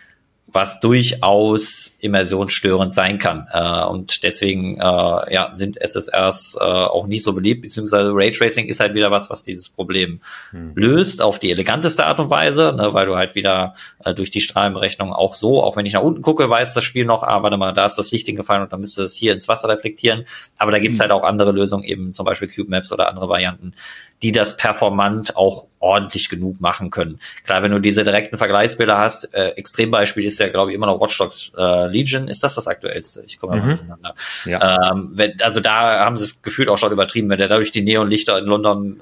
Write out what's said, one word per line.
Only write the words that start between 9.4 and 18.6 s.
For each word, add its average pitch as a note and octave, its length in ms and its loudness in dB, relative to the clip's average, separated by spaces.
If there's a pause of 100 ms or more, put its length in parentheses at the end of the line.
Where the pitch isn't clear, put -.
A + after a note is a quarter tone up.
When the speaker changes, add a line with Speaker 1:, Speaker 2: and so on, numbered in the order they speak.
Speaker 1:
dieses F#2 280 -12
Problem F2+ 500 -4 (320)
Speaker 2:
Hm. E2 240 -14
Speaker 1:
löst A2 460 2
auf - 180 2
die F#2 100 0
eleganteste B2 560 0
Art D#3 140 0
und C#3+ 100 -2
Weise, D3+ 480 2
ne, G#2 160 0
weil G2 140 2
du F#2 80 -2
halt F#2 200 -2
wieder, F#2+ 380 0 (300)
äh, F#2 100 -2
durch F#2+ 180 -6
die G2+ 100 -2
Strahlenberechnung G2 720 -2
auch F#2 200 0
so, C3 300 2
auch G2 140 0
wenn G2+ 80 -2
ich G2+ 80 -4
nach G2 80 2
unten D#3+ 200 0
gucke, D#3 280 2
weiß B2 240 2
das A#2 100 0
Spiel B2 220 -2
noch, A2+ 180 2
ah, G#2 180 2
warte G2+ 160 0
mal, F#2+ 140 -2
da G2 140 2
ist G2+ 100 0
das - 160 -4
Licht A2+ 160 -4
hingefallen G2+ 360 -2